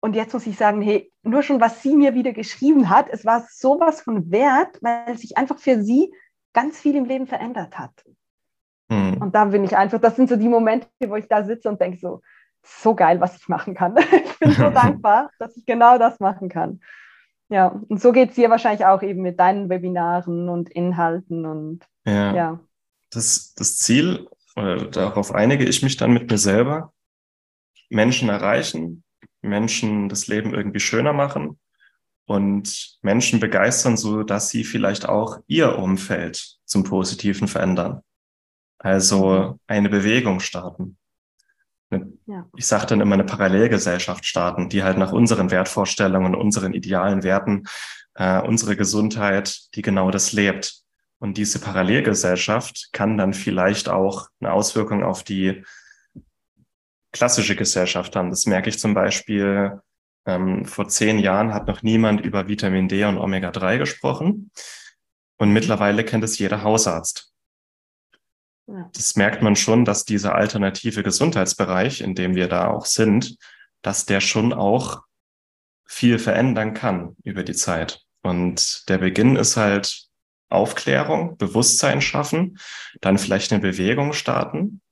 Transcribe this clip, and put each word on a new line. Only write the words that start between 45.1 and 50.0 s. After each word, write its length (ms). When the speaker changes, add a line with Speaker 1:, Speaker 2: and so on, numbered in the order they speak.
Speaker 2:
unseren 400
Wertvorstellungen, 840
unseren 380
idealen 500
Werten, 400
äh, 260
unsere 340
Gesundheit, 1000
die 60
genau 300